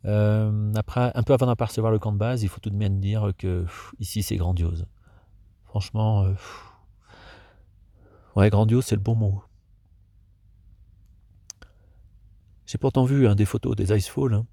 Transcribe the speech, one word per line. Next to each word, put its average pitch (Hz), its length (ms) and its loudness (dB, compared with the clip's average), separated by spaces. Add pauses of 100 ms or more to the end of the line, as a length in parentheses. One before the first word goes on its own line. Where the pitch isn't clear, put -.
Euh, 104 680 2
après, 123 400 -2
un 120 80 0
peu 143 100 2
avant 127 140 4
d'apercevoir 113 440 0
le 110 80 2
camp 107 140 -4
de 101 60 -2
base, 113 240 -2
il 98 80 0
faut - 100 -18
tout - 80 -8
de 101 80 -4
même 98 240 0
dire 104 380 -2
que, 90 240 -2
pff, - 360 -10
ici 101 240 -6
c'est 107 140 -4
grandiose. 85 480 -2 (800)
Franchement, 107 600 0
euh, 95 80 2
pff. - 300 -8 (1700)
Ouais, 104 140 6
grandiose, 110 340 4
c'est 107 120 0
le 101 40 -2
bon 113 140 0
mot. 101 280 0 (3250)
J'ai - 100 -10
pourtant 131 300 2
vu, 135 200 4
hein, 101 80 6
des 104 120 4
photos - 300 -4
des 101 200 0
Icefall, 120 380 -2
hein. 110 180 0